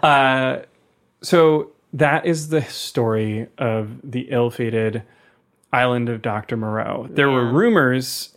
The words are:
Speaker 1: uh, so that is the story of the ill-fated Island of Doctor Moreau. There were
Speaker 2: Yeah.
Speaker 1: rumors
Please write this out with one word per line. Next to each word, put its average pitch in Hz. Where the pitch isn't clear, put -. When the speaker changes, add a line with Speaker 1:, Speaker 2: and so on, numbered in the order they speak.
Speaker 1:
uh, 135
so 160
that 147
is 156
the 156
story 110
of 110
the 127
ill-fated 113
Island 123
of 117
Doctor 107
Moreau. 107
There 143
were 127
Speaker 2:
Yeah. 120
Speaker 1:
rumors 135